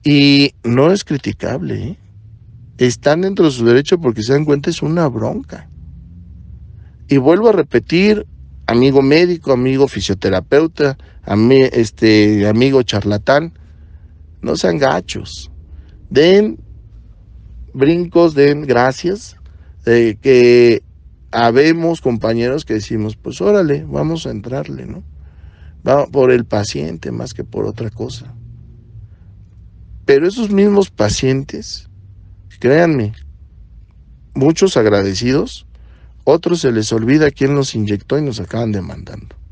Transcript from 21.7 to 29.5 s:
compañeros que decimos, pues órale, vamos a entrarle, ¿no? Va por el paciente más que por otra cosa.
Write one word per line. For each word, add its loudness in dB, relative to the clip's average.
compañeros -4
que -6
decimos, -6
pues -12
órale, 0
vamos -6
a -8
entrarle, -10
¿no? -16
Va 2
por 2
el 2
paciente -6
más -10
que -12
por -8
otra -8
cosa. -14